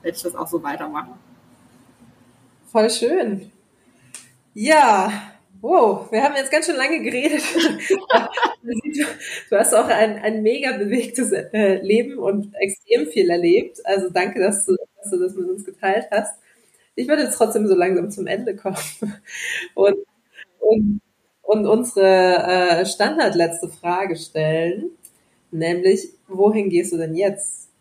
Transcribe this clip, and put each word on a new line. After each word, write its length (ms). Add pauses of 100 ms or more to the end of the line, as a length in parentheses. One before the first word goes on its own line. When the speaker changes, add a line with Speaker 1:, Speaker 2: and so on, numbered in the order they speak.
Speaker 1:
werd 140
ich 60
das 140
auch 100
so 160
weitermachen. 520 (1600)
Speaker 2:
Voll 200
schön. 600 (1000)
Ja, 580 (520)
wow, 500
wir 100
haben 140
jetzt 140
ganz 160
schön 100
lange 240
geredet. 420 (120)
<laughs> 580 (500)
Man 200
sieht, 240 (420)
du 80
hast 180
auch 140
ein, 300
ein 240
mega 340
bewegtes, 560
äh, 480
Leben 380
und 400
extrem 480
viel 240
erlebt. 540
Also 260
danke, 300
dass 260
du, 100 (240)
dass 100
du 80
das 160
mit 140
uns 160
geteilt 460
hast. 240 (600)
Ich 140
würde 140
jetzt 140
trotzdem 300
so 80
langsam 360
zum 160
Ende 280
kommen 220 (240)
<laughs> 720
und, 220 (640)
und, 420 (400)
und 260
unsere, 1160
äh, 40
standardletzte 840
Frage 480
stellen, 720 (600)
nämlich, 600 (160)
wohin 420
gehst 240
du 60
denn 160
jetzt? 560 (100)